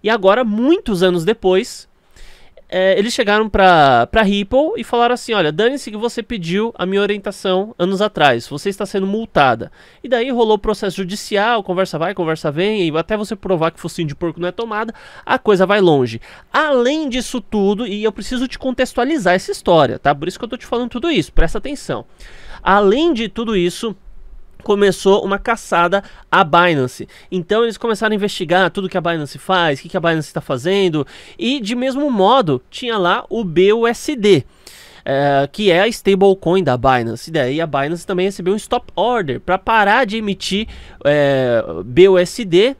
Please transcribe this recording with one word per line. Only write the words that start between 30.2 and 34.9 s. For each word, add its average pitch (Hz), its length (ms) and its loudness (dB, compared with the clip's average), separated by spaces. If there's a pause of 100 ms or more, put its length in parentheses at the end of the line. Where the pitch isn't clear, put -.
tá 160 80 -6
fazendo, 156 680 -2 (320)
e 262 220 -2
de 220 160 -4
mesmo 269 340 -2
modo 196 600 2
tinha 233 260 -6
lá 190 320 0
o 226 160 -4
B 185 300 4
U 226 120 0
S 247 300 -4
D, 196 260 4 (600)